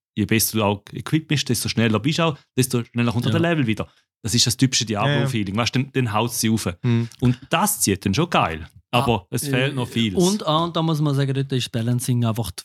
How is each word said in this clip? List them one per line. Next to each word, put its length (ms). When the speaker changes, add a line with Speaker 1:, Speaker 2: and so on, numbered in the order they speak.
Speaker 1:
je 100
besser 320
du 60
auch 280
equipped 340
bist, 220
desto 200
schneller 300
bist 220
du 60
auch, 120
desto 280
schneller 260
kommt 160
auch 60
Speaker 2:
Ja. 80
Speaker 1:
der 100
Level 160
wieder. 220
Das 120
ist 120
das 100
typische 280
Diablo-Feeling. 720
Speaker 3:
Ja. 60
Speaker 1:
Weißt 120
du, 80
dann, 100
dann 200
haut 200
sie 160
rauf. 200
Speaker 3:
Mhm. 260
Speaker 1:
Und 180
das 300
zieht 260
dann 80
schon 160
geil. 380
Aber 320
Speaker 2:
Ah, 100
Speaker 1:
es 140
fehlt 280
noch 120
Speaker 2:
äh, 60
Speaker 1:
vieles. 340
Speaker 2:
und, 200
ah, 180
und 100
da 80
muss 200
man 120
sagen, 200
dort 180
ist 180
Balancing 540
einfach, 260